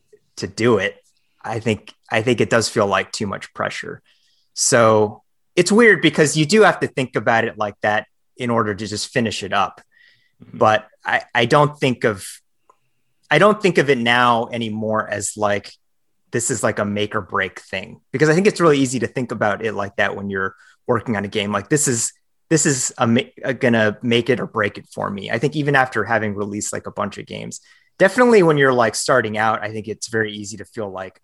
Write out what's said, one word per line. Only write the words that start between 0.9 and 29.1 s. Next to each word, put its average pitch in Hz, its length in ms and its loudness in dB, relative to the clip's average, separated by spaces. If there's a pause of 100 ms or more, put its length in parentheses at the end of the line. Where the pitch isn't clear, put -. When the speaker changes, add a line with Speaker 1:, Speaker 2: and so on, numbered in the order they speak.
Speaker 1:
I 110 180 -8
think, 107 340 -4 (180)
I 113 100 0
think 117 200 2
it 107 80 0
does 113 180 2
feel 104 200 0
like 95 240 -2
too 107 160 -8
much - 260 -12
pressure. - 480 -8 (520)
So 110 680 2 (320)
it's 175 160 2
weird 208 300 6
because 156 340 2
you 156 100 2
do 208 180 4
have 175 180 4
to 131 60 -2
think 127 280 -4
about 113 300 0
it 101 120 -8
like 104 240 -6
that 107 260 0 (280)
in 123 140 -6
order 110 260 0
to 104 120 -8
just 104 260 -8
finish 113 280 -2
it 98 120 -8
up. 95 260 -2 (640)
Speaker 2:
Mm-hmm. - 140 -20
Speaker 1:
But 110 300 4 (180)
I, 117 180 -2 (100)
I 120 120 2
don't 147 340 2
think 127 240 -2
of, 104 240 -2 (1000)
I 151 80 4
don't 208 240 4
think 180 160 2
of 143 120 2
it 135 80 4
now 120 500 2
anymore 110 600 -4
as, 104 300 -8
like, 101 340 -2 (600)
this 120 200 -2
is, 113 100 -6
like, 113 180 -2
a 107 60 -2
make 104 300 -4
or 107 60 -4
break 95 380 -6
thing, - 420 -12 (100)
because 151 180 2
I 156 40 4
think 190 140 2
it's - 120 0
really 156 200 4
easy 131 200 0
to 107 80 -2
think 123 240 -6
about 107 320 -2
it 110 100 -4
like 98 220 -8
that 101 200 -2
when 98 140 -8
you're 95 260 -4 (320)
working 120 280 -2
on 101 100 -4
a 101 40 -6
game. 104 220 -2
Like, 101 180 -4
this 151 180 0
is, 120 260 -2 (360)
this 160 180 2
is 131 320 -2
a 120 80 2
ma-, 117 140 2 (220)
a, 131 120 -4
gonna 113 480 2
make 120 260 0
it 117 100 2
or 95 60 -6
break 104 320 -4
it - 100 -20
for 101 220 -8
me. 101 220 -10
I 113 80 -6
think 147 160 -2
even 143 200 0
after 131 280 0
having 107 320 -2
released, 101 360 -8
like, 107 140 -8
a 101 60 -14
bunch 101 260 -8
of - 80 -14
games, - 360 -14 (360)
definitely 220 460 6
when 160 140 4
you're, 135 160 4
like, 113 200 2
starting 113 440 0